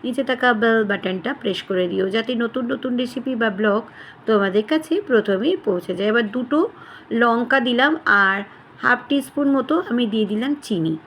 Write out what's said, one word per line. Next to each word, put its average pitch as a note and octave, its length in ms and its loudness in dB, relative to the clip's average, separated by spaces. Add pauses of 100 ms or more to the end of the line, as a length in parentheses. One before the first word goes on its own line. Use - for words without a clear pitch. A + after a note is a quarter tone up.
নিচে B3+ 200 -4
থাকা B3+ 280 0
বেল A3+ 320 2
বাটনটা F#3+ 500 -2
প্রেস G3+ 280 -4
করে F#3 260 -2
দিও, F#3 220 0
যাতে A3+ 240 -2
নতুন A#3 380 -2
নতুন B3+ 240 -4
রেসিপি B3 380 -4
বা A3+ 160 0
ব্লগ G#3 300 0 (460)
তোমাদের G3+ 440 2
কাছে D#4 300 0
প্রথমেই A#3+ 560 0
পৌঁছে F#3 380 -4
যায়। G3 140 -2
এবার A3+ 220 2
দুটো B3+ 280 -2 (520)
লঙ্কা A#3+ 500 2
দিলাম, B3 320 2 (300)
আর G3 160 2 (400)
হাফ B3 300 2
টিস্পুন C#4+ 380 0 (100)
মতো C4+ 180 0 (160)
আমি A#3+ 160 0
দিয়ে G#3+ 200 0
দিলাম A3+ 260 -2 (100)
চিনি। D#3+ 320 -2 (120)